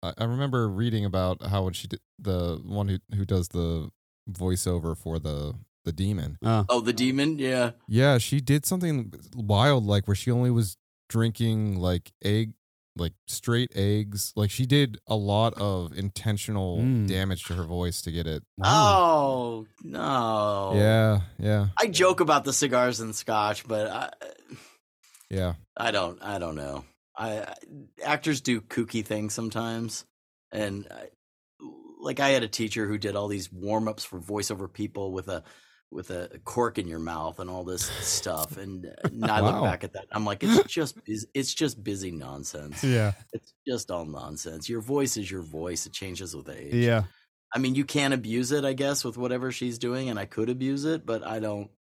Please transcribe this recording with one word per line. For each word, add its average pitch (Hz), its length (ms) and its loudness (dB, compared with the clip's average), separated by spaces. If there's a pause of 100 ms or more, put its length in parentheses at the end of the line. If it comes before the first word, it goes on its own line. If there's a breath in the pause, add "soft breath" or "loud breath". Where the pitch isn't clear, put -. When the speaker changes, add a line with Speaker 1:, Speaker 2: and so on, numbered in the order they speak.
Speaker 1:
I, 85 160 -4
I 110 60 -2
remember 123 460 2
reading 107 360 0
about 92 400 0
how 98 200 2
when 90 80 -2
she - 140 -10
did, - 120 -8 (180)
the 90 460 0
one 101 240 -2
who, 95 100 2 (160)
who 98 120 0
does 90 240 0
the 82 400 -2 (400)
voiceover 90 680 -2
for 82 220 -4
the, 73 340 -6 (320)
the - 80 -4
demon. 82 500 -2
Speaker 2:
Uh. 110 240 4
Speaker 3:
Oh, 123 140 4
the 113 120 0
demon? 135 460 2
Yeah. 127 320 2 (160)
Speaker 1:
Yeah, 131 300 6
she 131 240 2
did 139 240 2
something 156 480 0 (220)
wild, 113 500 6
like, 101 220 4
where 101 80 4
she - 160 -2
only 123 200 4
was 113 240 2 (340)
drinking, 110 680 2
like, 90 320 0 (120)
egg, 110 300 2 (440)
like, 82 160 -2 (140)
straight 120 480 0
eggs. 101 600 0
Like, 104 160 2
she 131 140 0
did 135 320 4 (100)
a 110 80 0
lot 104 460 4
of 90 360 -2
intentional 101 840 -2
Speaker 2:
Mm. 120 280 4
Speaker 1:
damage 92 380 0
to - 80 -4
her 87 100 -2
voice 87 380 -2
to 87 100 -6
get 82 160 -2
it. 78 160 -4 (140)
Speaker 2:
Wow. 202 400 6
Speaker 3:
Oh, 131 680 4 (160)
no. 110 920 0
Speaker 1:
Yeah, 107 460 6 (180)
yeah. 104 280 2 (120)
Speaker 3:
I 226 80 4
joke 180 320 4
about 151 240 6
the 139 100 -2
cigars 123 460 4
and 110 160 -6
scotch, 107 520 0
but 107 220 0
I, 107 200 -6 (1200 loud breath)
Speaker 1:
Yeah. 90 260 -2 (220)
Speaker 3:
I 117 140 0
don't, 90 320 -2
I 101 160 -6
don't 82 160 -6
know. 69 300 -8 (300)
I, 107 260 -6
I, - 140 -12 (480)
actors 147 380 0
do 120 200 0
kooky 110 440 -2
things 107 280 -4
sometimes. 113 720 -6 (460)
And 101 380 -4
I, - 200 -16 (920)
like, 139 180 -4
I 143 100 6
had 135 140 6
a 110 40 -4
teacher 107 400 -2
who 104 100 -2
did 101 180 -4
all 101 120 -2
these 98 240 -6
warm-ups 107 540 -2
for 92 140 -12
voiceover 98 520 -6
people 98 400 -6
with 92 160 -6
a, 87 160 -6 (480 soft breath)
with 87 200 -12
a 87 340 -10
cork 117 320 0
in 92 100 -4
your 80 120 -8
mouth 82 400 -6
and 90 100 -8
all 92 140 -8
this 87 200 -4
stuff. - 760 -4
And, 95 280 -12
uh, - 120 -14
Speaker 1:
<laughs> - 80 -18
Speaker 3:
and 113 200 -2
I 107 160 4
look 104 140 4
Speaker 1:
Wow. - 80 0
Speaker 3:
back 92 200 0
at 98 100 -12
that, 98 180 -12
I'm 107 120 -2
like, 101 200 -2
"It's 233 280 8
just 165 320 -4
bus-, 110 300 -6
it's 135 200 -2
just 113 300 -2
busy 98 280 -6
nonsense." 71 720 -10
Speaker 2:
Yeah. 113 300 4 (200)
Speaker 3:
It's - 200 -12 (140)
just 123 240 -4
all 87 140 -4
nonsense. 76 640 -10
Your 117 120 -4
voice 135 360 0
is 98 140 -6
your 95 100 -6
voice. 82 460 -6
It - 60 -20
changes 90 420 -10
with 69 120 -14
age. - 280 -10
Speaker 2:
Yeah. 117 280 4 (500 soft breath)
Speaker 3:
I 117 40 0
mean, 131 160 0
you 139 120 0
can 139 280 2
abuse 120 380 -2
it, 147 140 0
I 135 80 0
guess, 139 300 -2
with 120 140 -6
whatever 123 340 -4
she's 123 280 -6
doing, 123 300 -4
and 107 100 -4
I 98 60 -6
could 110 240 -4
abuse 135 360 -2
it, 160 220 -2
but 113 180 -2
I 110 140 -6
don't 104 320 -6 (140)